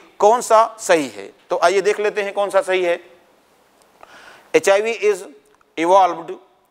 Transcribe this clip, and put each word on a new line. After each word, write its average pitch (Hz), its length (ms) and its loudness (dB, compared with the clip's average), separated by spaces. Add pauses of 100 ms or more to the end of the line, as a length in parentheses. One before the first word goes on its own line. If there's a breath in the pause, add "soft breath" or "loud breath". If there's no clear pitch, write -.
(180 loud breath)
कौन 220 220 4
सा 226 240 4 (160)
सही 156 280 0
है? 101 220 -16 (200)
तो - 120 -4
आइए 190 180 2
देख 208 200 -2
लेते 208 220 -4
हैं 196 100 -8
कौन 202 180 -4
सा 190 100 2
सही 185 240 -2
है। 175 140 -2 (1600 loud breath)
एचआईवी 202 400 2 (100)
is 190 180 0 (560)
evolved, 175 520 2 (400)